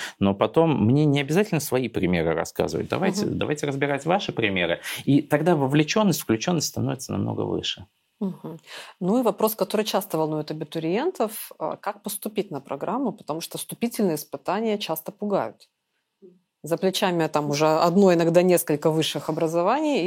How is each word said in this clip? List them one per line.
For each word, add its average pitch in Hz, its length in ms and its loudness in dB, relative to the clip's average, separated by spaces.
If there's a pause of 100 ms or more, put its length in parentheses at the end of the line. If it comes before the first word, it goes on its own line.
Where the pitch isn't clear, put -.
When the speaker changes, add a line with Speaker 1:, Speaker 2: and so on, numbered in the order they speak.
(200)
Speaker 1:
но 98 160 2
потом 123 500 2
мне 143 200 4
не 143 160 2
обязательно 160 400 0
свои 127 280 -2
примеры 87 440 0
рассказывать. 82 560 -2
Давайте, 196 360 0
Speaker 2:
Мгм. - 140 -4
Speaker 1:
давайте 147 280 -4
разбирать 139 380 -2
ваши 185 260 0
примеры. 95 480 0 (260)
И 139 160 4
тогда 156 340 2
вовлеченность, 151 680 2
включенность 143 460 0
становится 123 460 -6
намного 107 280 -4
выше. 98 440 -6 (360)
Speaker 2:
Мгм. 165 360 -8 (440)
Ну 196 180 2
и 262 40 0
вопрос, 220 320 0
который 208 300 -2
часто 190 320 -2
волнует 156 340 -2
абитуриентов, 185 1080 -4
а, - 180 -4
как - 260 -10
поступить - 480 -6
на 139 100 -8
программу, 175 500 -4
потому 160 300 -8
что - 160 -12
вступительные 196 580 -2
испытания 202 600 -4
часто - 340 -6
пугают. 165 560 -4 (960)
За 160 140 -2
плечами 180 500 2
там 147 240 -2
уже 143 160 2
одно, 170 460 6
иногда 170 300 4
несколько 165 480 2
высших 156 380 -2
образований, 175 760 0